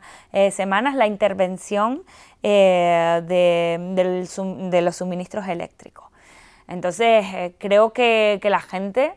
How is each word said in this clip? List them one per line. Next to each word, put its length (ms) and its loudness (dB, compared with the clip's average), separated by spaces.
eh, 200 2
semanas, 440 -2
la 120 2
intervención, 960 -2
eh, 840 4
de, 680 0
del 320 0
sum-, 420 -8
de 120 2
los 140 0
suministros 540 -8
eléctricos. 560 -12
Entonces, 680 2
eh, 260 -8
creo 340 2
que, 480 2
que 80 -2
la 100 2
gente 580 -4